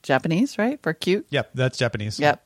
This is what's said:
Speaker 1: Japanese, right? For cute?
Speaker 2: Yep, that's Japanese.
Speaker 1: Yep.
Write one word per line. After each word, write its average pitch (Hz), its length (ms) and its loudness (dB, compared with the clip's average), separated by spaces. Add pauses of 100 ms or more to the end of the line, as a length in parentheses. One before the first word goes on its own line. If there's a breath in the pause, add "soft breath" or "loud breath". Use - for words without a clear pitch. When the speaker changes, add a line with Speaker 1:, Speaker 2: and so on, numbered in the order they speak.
Speaker 1:
Japanese, 165 540 0
right? 247 240 -2
For 160 120 -2
cute? 185 360 -2
Speaker 2:
Yep, 135 240 -2
that's 127 240 -2
Japanese. 110 420 -2
Speaker 1:
Yep. 147 260 2